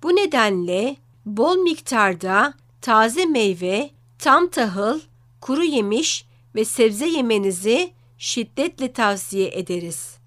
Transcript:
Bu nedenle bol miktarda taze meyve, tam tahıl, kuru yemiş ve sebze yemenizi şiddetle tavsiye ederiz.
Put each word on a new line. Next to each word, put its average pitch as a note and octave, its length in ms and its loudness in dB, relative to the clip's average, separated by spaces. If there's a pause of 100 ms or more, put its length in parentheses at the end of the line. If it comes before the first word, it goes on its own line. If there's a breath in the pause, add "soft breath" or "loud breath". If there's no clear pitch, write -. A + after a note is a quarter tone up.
Bu F4 120 2
nedenle A3 800 0 (300)
bol A#3 320 0
miktarda A3 960 0 (280)
taze A3+ 440 2
meyve, G#3 640 0 (300)
tam D4+ 300 4
tahıl, A3 500 -2 (420)
kuru C#4+ 220 -2
yemiş C4 640 0 (300 soft breath)
ve A3 100 0
sebze A3+ 420 2
yemenizi A3+ 840 0 (260 soft breath)
şiddetle C4 760 -6
tavsiye G3 600 -2
ederiz. F3 720 -8